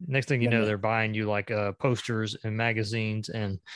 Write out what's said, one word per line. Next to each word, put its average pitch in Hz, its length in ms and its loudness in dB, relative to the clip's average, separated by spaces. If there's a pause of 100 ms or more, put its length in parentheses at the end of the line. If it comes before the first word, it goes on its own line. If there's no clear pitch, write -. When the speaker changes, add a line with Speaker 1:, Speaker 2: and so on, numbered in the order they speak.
Speaker 1:
Next 135 220 0
thing 127 140 2
you 120 80 4
Speaker 2:
Yeah, 117 60 4
Speaker 1:
know, 113 60 6
Speaker 2:
yeah. 107 40 4
Speaker 1:
they're 107 120 2
buying 110 360 0
you, 107 120 -2
like, 104 260 -2
uh, 104 220 0
posters 113 720 0
and 110 140 -2
magazines 110 720 0
and, 101 300 -4 (160)